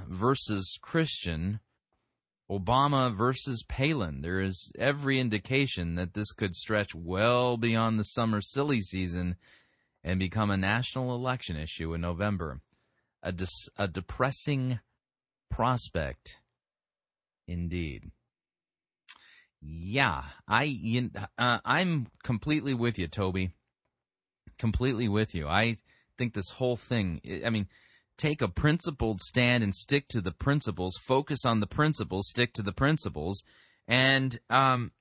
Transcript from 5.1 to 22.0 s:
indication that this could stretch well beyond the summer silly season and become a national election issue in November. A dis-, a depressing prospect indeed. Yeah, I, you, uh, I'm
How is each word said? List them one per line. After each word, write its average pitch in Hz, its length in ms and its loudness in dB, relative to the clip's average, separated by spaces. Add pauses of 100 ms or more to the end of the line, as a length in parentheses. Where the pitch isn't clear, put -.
indication 107 760 0
that 87 180 -4
this 104 180 -4
could 92 240 -2
stretch 104 400 -2
well 117 640 2
beyond 113 420 2
the 107 40 0
summer 110 360 0
silly 139 400 0
season 90 560 -2 (640)
and 92 160 -2
become 101 340 0
a 98 60 2
national 123 560 0
election 123 440 -4
issue 80 360 -6
in 85 60 -4
November. 85 600 -2 (640)
A 95 100 -4
dis-, - 440 -4
a 101 120 0
depressing 127 920 -2 (720)
prospect 113 880 -2 (1080)
indeed. 85 640 -6 (1600)
Yeah, 87 560 0 (240)
I, 117 160 4
you, 120 460 0 (300)
uh, 120 260 2
I'm 151 420 2 (160)